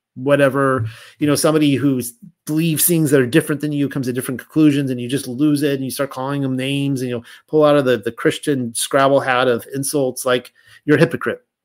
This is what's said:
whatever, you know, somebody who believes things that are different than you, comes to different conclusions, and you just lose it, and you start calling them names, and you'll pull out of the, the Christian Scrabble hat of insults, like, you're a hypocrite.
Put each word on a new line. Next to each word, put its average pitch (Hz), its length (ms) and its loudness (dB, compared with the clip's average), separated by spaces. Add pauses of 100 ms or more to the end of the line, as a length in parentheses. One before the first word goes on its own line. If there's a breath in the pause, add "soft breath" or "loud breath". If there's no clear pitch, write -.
(140)
whatever, 135 720 2 (360 loud breath)
you 151 60 0
know, 147 100 2
somebody 151 400 2
who 139 260 0 (420)
believes 156 400 0
things 160 260 2
that 139 100 6
are 127 60 2
different 147 340 0
than 151 120 -4
you, 143 160 0
comes 135 180 -6
to 127 60 -2
different 123 280 -6
conclusions, 143 500 2
and 123 100 -6
you 120 80 -8
just 131 200 -6
lose 143 340 0
it, 143 120 -2
and 135 100 -6
you 131 60 -6
start 135 200 -6
calling 139 320 -6
them 131 140 -4
names, 139 440 -2
and 127 80 -4
you'll 120 160 -8 (220 loud breath)
pull 151 180 4
out 147 120 6
of 143 80 2
the, 123 140 2
the 113 140 -6
Christian 131 640 -2
Scrabble 139 460 2
hat 127 260 0
of 117 260 0
insults, 135 540 -4
like, 123 260 -2 (320 soft breath)
you're 147 120 4
a 131 40 0
hypocrite. 156 460 0 (180)